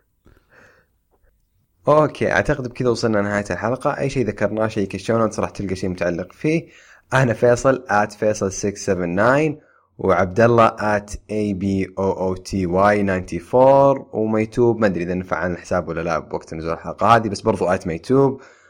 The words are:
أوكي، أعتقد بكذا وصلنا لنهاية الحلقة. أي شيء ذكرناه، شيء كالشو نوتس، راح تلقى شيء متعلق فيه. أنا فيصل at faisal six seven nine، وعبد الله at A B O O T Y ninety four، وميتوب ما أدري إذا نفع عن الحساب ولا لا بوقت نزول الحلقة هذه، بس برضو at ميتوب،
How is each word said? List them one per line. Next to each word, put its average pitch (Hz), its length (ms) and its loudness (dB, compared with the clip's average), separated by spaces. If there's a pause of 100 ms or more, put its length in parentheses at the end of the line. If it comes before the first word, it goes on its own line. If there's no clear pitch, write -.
(1900)
أوكي، 143 440 2
أعتقد 123 360 0
بكذا 127 200 -4
وصلنا 113 300 0
لنهاية 101 320 0
الحلقة. 113 400 -4
أي 139 200 -4
شيء 127 160 -2
ذكرناه، 107 420 -2
شيء 98 200 -4
كالشو 113 300 -2
نوتس، 110 220 -2
راح 92 100 -2
تلقى 92 260 -6
شيء 95 140 -4
متعلق 87 420 -6
فيه. 156 360 -4 (460)
أنا 131 180 4
فيصل 123 560 2
at 104 220 0
faisal 104 420 -2
six 101 240 -6 (100)
seven 90 320 -2
nine، 143 440 2 (360)
وعبد 92 420 0
الله 113 280 6
at 104 420 -2
A 104 440 -6
B 95 360 -2 (100)
O 95 140 0
O 92 220 -4
T 95 300 -4
Y 101 360 4
ninety 92 360 -4
four، 135 720 4
وميتوب 110 680 0
ما 110 80 2
أدري 87 180 -2
إذا 90 100 -4
نفع 92 220 -4
عن 87 160 -4
الحساب 85 360 -4
ولا 82 120 -6
لا 82 180 -2
بوقت 78 360 -10
نزول 80 180 -6
الحلقة 95 440 2
هذه، 110 120 0
بس 98 120 -8
برضو 95 360 0
at - 100 -6
ميتوب، 131 560 0 (280)